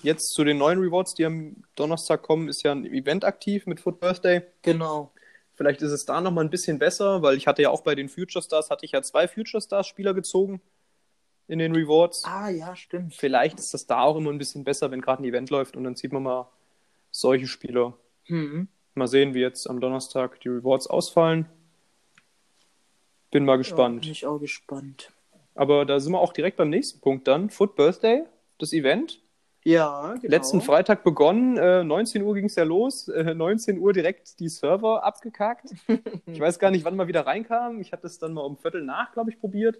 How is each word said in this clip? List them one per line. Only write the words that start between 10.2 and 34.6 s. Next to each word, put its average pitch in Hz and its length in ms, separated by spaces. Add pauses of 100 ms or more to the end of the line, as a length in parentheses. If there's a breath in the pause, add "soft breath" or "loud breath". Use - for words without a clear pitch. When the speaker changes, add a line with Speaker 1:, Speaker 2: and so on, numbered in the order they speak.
Speaker 1:
in 160 100
den 160 180
Rewards. 165 500
Speaker 2:
Ah, 196 240
ja, 175 260
stimmt. 180 400
Speaker 1:
Vielleicht 135 420
ist - 160
das - 140
da 123 160
auch 151 140
immer 156 120
ein 147 80
bisschen 143 260
besser, 139 280
wenn 131 100
gerade 131 220
ein - 20
Event 123 240
läuft 139 260
und 127 80
dann 123 120
zieht 135 180
man 139 80
mal 127 260 (640)
solche 131 380
Spieler. 123 500 (300)
Speaker 2:
Mhm. 165 400 (260)
Speaker 1:
Mal 127 140
sehen, 139 260
wie 127 80
jetzt 127 260
am 123 140
Donnerstag 127 600
die 123 80
Rewards 131 360
ausfallen. 165 640 (1800)
Bin 143 140
mal 135 80
Speaker 2:
Ja, 131 40
Speaker 1:
gespannt. 123 440
Speaker 2:
bin 156 100
ich - 140
auch 147 140
gespannt. 139 720 (440)
Speaker 1:
Aber 143 300
da 139 140
sind 147 140
wir 185 60
auch 170 140
direkt 165 240
beim 160 120
nächsten - 320
Punkt 135 260
dann. 160 220
Foot - 260
Birthday, 220 480 (340)
das 156 160
Event. 165 480 (420)
Speaker 2:
Ja, 160 500
genau. 247 180
Speaker 1:
Letzten 143 300
Freitag 185 420
begonnen, 202 540
äh, 180 260
neunzehn 196 380
Uhr 208 140
ging's 202 200
ja 170 80
los. 196 460
Äh, 160 240
neunzehn 185 460
Uhr 196 120
direkt 185 480
die 170 100
Server 202 540